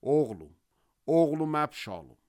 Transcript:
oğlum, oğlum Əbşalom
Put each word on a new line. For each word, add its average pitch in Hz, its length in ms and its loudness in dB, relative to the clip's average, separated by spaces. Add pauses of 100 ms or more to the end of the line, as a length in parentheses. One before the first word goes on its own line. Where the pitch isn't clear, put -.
oğlum, 113 540 -2 (500)
oğlum 156 480 2
Əbşalom 92 640 -6 (100)